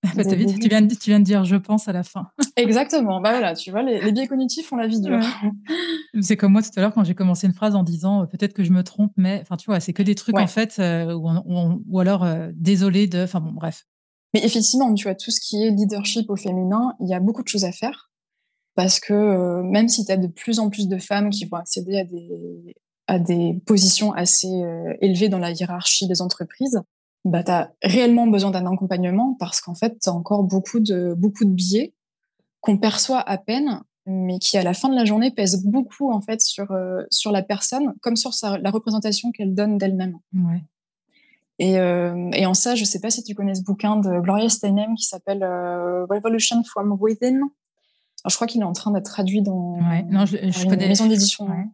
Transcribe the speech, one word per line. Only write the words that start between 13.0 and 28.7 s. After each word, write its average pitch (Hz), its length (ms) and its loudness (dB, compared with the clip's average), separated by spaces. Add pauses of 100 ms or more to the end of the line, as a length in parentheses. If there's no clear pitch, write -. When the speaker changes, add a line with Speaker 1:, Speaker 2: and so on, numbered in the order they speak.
Speaker 1:
de », 175 160 -2
enfin 185 180 -4
bon, 160 100 -6
bref. 165 340 -8 (480)
Speaker 2:
Mais 214 100 2
effectivement, 233 500 2
tu 202 100 0
vois, 196 120 -4
tout 220 160 -8
ce - 100 2
qui 208 220 -4
est 226 80 4
leadership 208 580 0
au 202 80 -2
féminin, 196 640 -2
il 180 80 -4
y 185 40 0
a 180 60 -2
beaucoup 220 240 0
de - 60 -8
choses 196 160 0
à 180 80 -4
faire - 360 -8 (680)
parce 185 260 2
que, - 120 -2
euh, 180 500 2
même 202 260 2
si 220 160 0
t'as 190 120 0
de 185 100 0
plus 220 320 -4
en 214 100 0
plus 202 180 -4
de 185 100 -2
femmes 202 320 -2
qui 202 160 -6
vont 170 120 -8
accéder 185 420 -4
à 185 60 -4
des, 170 720 -14 (320)
à 180 120 2
des 170 460 2
positions 202 480 4
assez, 180 340 2 (160)
euh, 165 380 -6
élevées 196 260 4
dans 190 120 0
la 170 120 -2
hiérarchie 180 560 -2
des 180 140 0
entreprises, 190 580 -4 (460)
bah, 170 180 2
t'as 175 280 0 (120)
réellement 240 440 4
besoin 202 240 4
d'un 180 200 -2